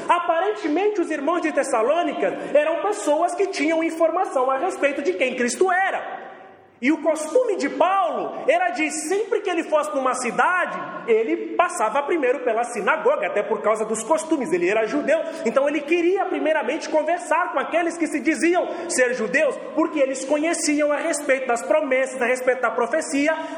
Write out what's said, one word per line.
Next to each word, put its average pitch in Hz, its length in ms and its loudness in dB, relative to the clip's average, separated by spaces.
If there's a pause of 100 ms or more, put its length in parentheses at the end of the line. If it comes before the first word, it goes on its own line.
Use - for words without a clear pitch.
aparentemente 349 920 0
os 285 80 -4
irmãos 311 320 -2
de 311 100 0
Tessalônica 254 760 0 (260)
eram 320 300 2
pessoas 349 500 0
que 392 140 0
tinham 320 360 0
informação 320 680 2
a 269 60 2
respeito 285 440 0
de 359 120 0
quem 254 220 0
Cristo 240 360 2
era. 349 580 -2 (520)
E 269 120 2
o - 80 -2
costume 381 560 0
de 277 100 -2
Paulo 330 800 0
era 349 220 4
de, 302 200 -2
sempre 403 520 -2
que - 80 -4
ele 339 140 -2
fosse 302 300 0
numa 262 200 0
cidade, 285 680 0 (320)
ele 247 460 0
passava 285 460 2
primeiro 277 360 0
pela 226 240 0
sinagoga, 240 640 0
até 202 160 -2
por 208 180 -4
causa 214 220 0
dos 220 180 -4
costumes, 311 520 0
ele 175 160 2
era 220 180 2
judeu. 294 320 0 (260)
Então 269 220 2
ele 294 140 -2
queria 349 420 2
primeiramente 302 640 -2
conversar 330 640 0
com 311 80 -2
aqueles 330 380 -2
que 320 100 0
se 294 140 -4
diziam 311 440 2 (240)
ser 254 240 2
judeus, 247 440 0 (180)
porque 311 240 2
eles 262 240 0
conheciam 302 720 0
a - 20 2
respeito 277 520 0
das 233 140 0
promessas, 262 600 0
a 233 40 0
respeito 254 360 0
da 226 100 2
profecia, 285 640 0 (220)